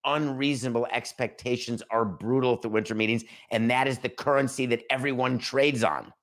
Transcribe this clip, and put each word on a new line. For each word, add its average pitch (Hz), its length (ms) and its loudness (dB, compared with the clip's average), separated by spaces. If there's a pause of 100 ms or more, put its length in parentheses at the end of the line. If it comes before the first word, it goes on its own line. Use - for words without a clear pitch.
Unreasonable 135 880 0
expectations 123 960 -4
are 113 140 2
brutal 120 480 0
at 117 100 0
the 117 60 -4
winter 110 260 0
meetings, 110 300 2 (260)
and 113 200 2
that 131 180 2
is 127 100 -2
the 127 100 -6
currency 139 580 0
that 117 240 0
everyone 127 480 0
trades 135 440 2
on. 73 300 0 (100)